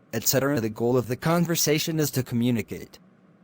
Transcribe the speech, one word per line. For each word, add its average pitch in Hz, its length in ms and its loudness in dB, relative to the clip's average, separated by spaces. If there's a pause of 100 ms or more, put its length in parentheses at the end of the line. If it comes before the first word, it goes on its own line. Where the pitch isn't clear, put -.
(140)
et 233 120 -4
cetera. 139 360 2
The 110 80 -2
goal 117 260 0
of 110 140 2
the 123 80 -4
conversation 160 800 0
is 147 120 2
to 131 120 -2
communicate. 117 760 -2 (440)